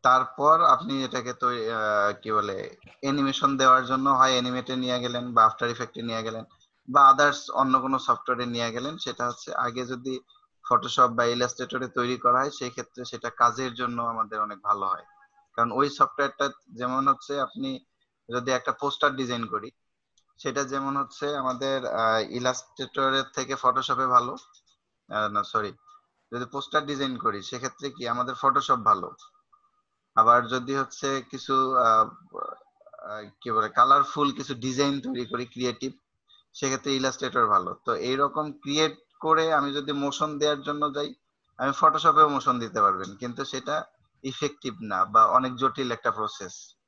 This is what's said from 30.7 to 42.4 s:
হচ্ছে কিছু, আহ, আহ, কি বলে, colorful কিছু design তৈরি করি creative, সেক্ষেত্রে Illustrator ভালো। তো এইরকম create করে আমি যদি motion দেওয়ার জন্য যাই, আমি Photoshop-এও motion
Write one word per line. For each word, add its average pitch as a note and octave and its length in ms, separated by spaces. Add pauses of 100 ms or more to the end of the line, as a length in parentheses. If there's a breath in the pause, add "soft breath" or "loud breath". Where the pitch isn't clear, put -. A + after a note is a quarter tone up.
হচ্ছে C3+ 460 (100)
কিছু, C3 440
আহ, A2 640
আহ, - 920 (120)
কি A#2+ 100
বলে, G#2+ 180
colorful C#3 600
কিছু C3 240
design C3 460
তৈরি B3 240
করি B2 200
creative, B2 460 (600 soft breath)
সেক্ষেত্রে C3+ 440
Illustrator B2 500
ভালো। F#2+ 280 (100)
তো A#2 100
এইরকম C#3+ 580
create D#3 460 (200)
করে D#3+ 340
আমি C#3+ 200
যদি C#3+ 180
motion C#3+ 460
দেওয়ার D3 240
জন্য D3 320
যাই, D3 200 (440)
আমি C3+ 140
Photoshop-এও D#3 580
motion C3 300